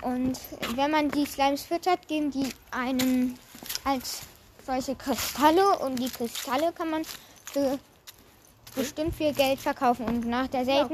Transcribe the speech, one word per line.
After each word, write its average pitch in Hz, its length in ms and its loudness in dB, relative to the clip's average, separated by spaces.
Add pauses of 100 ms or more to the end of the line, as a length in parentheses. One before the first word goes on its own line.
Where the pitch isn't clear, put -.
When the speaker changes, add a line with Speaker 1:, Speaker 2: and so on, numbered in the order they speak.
Speaker 1:
und 254 380 -2 (360)
wenn 277 140 2
man 302 200 2
die 285 160 2
Slimes 277 360 0
füttert, 349 460 0
geben 302 220 0
die 269 180 0 (220)
einen 254 680 0 (460)
als 262 360 -2 (440)
solche 262 300 -4
Kristalle 320 840 4
und 262 180 -2
die 254 100 -2
Kristalle 269 640 -2
kann 330 180 -4
man 311 120 0 (420)
für 277 340 0 (960)
bestimmt 302 400 -2
viel 302 200 0
Geld 269 260 2
verkaufen 254 460 0
und 233 200 0
nach 247 220 0
der 254 140 -2
Speaker 2:
Ja, 277 220 2
okay. - 100 -2